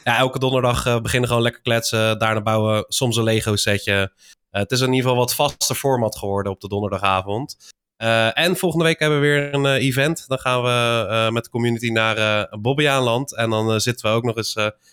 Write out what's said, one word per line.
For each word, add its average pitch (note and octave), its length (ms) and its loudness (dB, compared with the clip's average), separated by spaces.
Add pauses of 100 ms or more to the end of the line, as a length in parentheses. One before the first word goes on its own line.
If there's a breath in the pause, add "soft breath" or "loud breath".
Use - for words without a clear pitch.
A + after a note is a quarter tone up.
ja, A#2 140 2
elke C3 220 0
donderdag, B2+ 460 0
eh, A#2+ 160 0
beginnen B2 280 0
gewoon A#2 140 2
lekker A#2 180 -4
kletsen. A2 580 0
Daarna A2 220 0
bouwen A2 360 2
we G#2+ 100 -2
soms A#2+ 280 -2
een A#2 80 2
Lego A2 320 0
setje. G2+ 560 0 (400 loud breath)
Eh, G2 100 -4
het G2+ 100 -6
is B2+ 80 0
in C3 140 2
ieder C3 80 4
geval B2 160 2
wat B2 180 0
vaste C#3+ 400 -2
format A#2+ 420 0
geworden G2 340 -2
op F#2+ 100 -10
de G2+ 60 -10
donderdagavond. G2 880 -2 (380 loud breath)
Eh, A2+ 420 0
en F3 200 0
volgende E3 280 0
week D#3+ 140 0
hebben D3+ 220 0
we D3 60 2
weer C#3+ 260 0
een, C#3 120 0
eh, C#3 80 2 (120)
event. C#3 420 0
Dan C3 120 -4
gaan B2+ 240 0
we, A#2+ 460 0
eh, A2+ 200 0
met A#2 140 -2
de - 60 -20
community A#2 400 0
naar, A2 280 2
eh, G#2+ 420 0
Bobbejaanland. C3 760 0
En A#2 140 0
dan, A2 240 2
eh, A2 60 2
zitten A2+ 300 -2
we A2 60 2
ook A#2 80 0
nog A2+ 140 -2
eens, A2 160 -4
eh, G#2+ 140 -2 (260 soft breath)